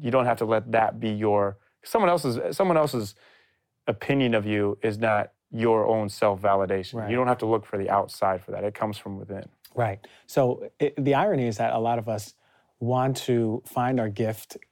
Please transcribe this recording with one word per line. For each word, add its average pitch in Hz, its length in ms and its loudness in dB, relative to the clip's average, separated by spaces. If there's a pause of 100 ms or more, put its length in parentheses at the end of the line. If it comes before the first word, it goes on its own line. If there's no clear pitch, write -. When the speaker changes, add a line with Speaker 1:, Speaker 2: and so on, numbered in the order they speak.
Speaker 1:
you 139 80 -4
don't 123 160 4
have 117 120 2
to 117 80 -2
let 110 260 0
that 110 280 2
be 113 100 -4
your, 104 480 0 (260)
someone 208 260 2
else's, 147 460 0
someone 180 220 2
else's 131 360 0 (720)
opinion 123 460 0
of 107 120 0
you 104 360 0
is 107 160 -2
not 107 340 0 (200)
your 113 340 2
own 110 240 0
self-validation. 98 880 0
Speaker 2:
Right. 110 140 -6
Speaker 1:
You 113 60 0
don't 127 120 2
have 123 120 2
to 113 60 -2
look 110 200 0
for - 120 -6
the 95 120 -2
outside 95 520 0
for - 100 -14
that. 98 120 -6
It 104 100 -4
comes 107 240 -4
from 101 220 -12
within. 98 260 -12 (300)
Speaker 2:
Right. 107 300 -4 (220)
So 127 420 0 (100)
it, 147 140 0 (100)
the 139 120 4
irony 151 320 2
is 110 100 -2
that 117 160 0
a 120 60 0
lot 117 200 0
of 110 80 -8
us 107 260 -6 (460)
want 127 380 0
to 117 480 0
find 127 340 -2
our 110 100 -2
gift, 110 480 -6 (140)